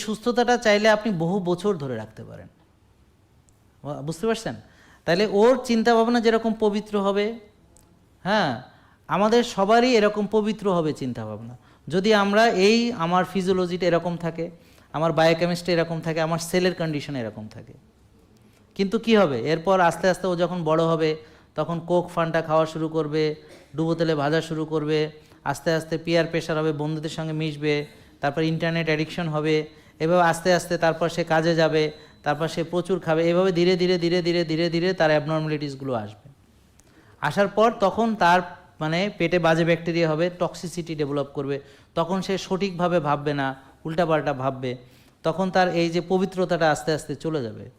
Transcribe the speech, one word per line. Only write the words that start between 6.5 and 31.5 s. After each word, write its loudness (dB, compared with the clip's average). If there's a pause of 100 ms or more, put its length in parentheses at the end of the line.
পবিত্র -2 (120)
হবে, 0 (1000)
হ্যাঁ, 2 (640)
আমাদের 4 (140)
সবারই 4
এরকম 2 (120)
পবিত্র -2 (100)
হবে 0 (120)
চিন্তাভাবনা। -8 (400)
যদি 2 (120)
আমরা 4 (240)
এই 4 (260)
আমার 2
ফিজিওলজিটা -2
এরকম 2 (100)
থাকে, -6 (520)
আমার 0
বায়োকেমিস্ট্রি 2
এরকম -2
থাকে, -2
আমার -2
সেলের 0
কন্ডিশন -4
এরকম -10 (100)
থাকে, -18 (1000)
কিন্তু 0
কি 2
হবে? 4 (140)
এরপর 2 (120)
আস্তে 0
আস্তে -6
ও -2
যখন -2 (120)
বড় 4 (100)
হবে, 2 (480)
তখন -4 (140)
কোক 2 (100)
ফান্টা 0
খাওয়া 2
শুরু -4 (100)
করবে, 0 (520)
ডুবো 0
তেলে 2
ভাজা 2
শুরু -4
করবে, 0 (500)
আস্তে -2
আস্তে -6 (100)
পিয়ার 2
প্রেশার -2
হবে, 0 (100)
বন্ধুদের -6
সঙ্গে -6
মিশবে, -2 (460)
তারপর -2 (100)
ইন্টারনেট -2
অ্যাডিকশন -2
হবে, 0 (500)
এভাবে 4
আস্তে -2 (100)
আস্তে -4 (100)
তারপর 0 (100)
সে 0 (100)
কাজে 2